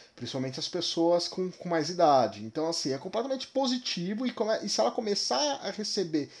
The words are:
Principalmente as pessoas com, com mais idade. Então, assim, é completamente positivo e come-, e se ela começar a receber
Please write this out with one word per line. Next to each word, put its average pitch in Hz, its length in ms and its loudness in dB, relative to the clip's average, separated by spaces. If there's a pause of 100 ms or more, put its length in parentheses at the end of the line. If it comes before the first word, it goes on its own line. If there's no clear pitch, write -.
(140)
Principalmente 131 460 -6
as - 80 -4
pessoas 170 580 2
com, 185 240 -4
com - 180 -10
mais 160 220 0
idade. 131 540 6
Então, 156 240 -4
assim, 151 240 -2
é 139 60 -2
completamente 240 500 -4
positivo 247 760 -2
e 240 60 0
come-, 214 320 0
e 202 60 -4
se 196 120 0
ela 233 120 4
começar 277 680 0
a 196 120 -6
receber 165 580 -2 (100)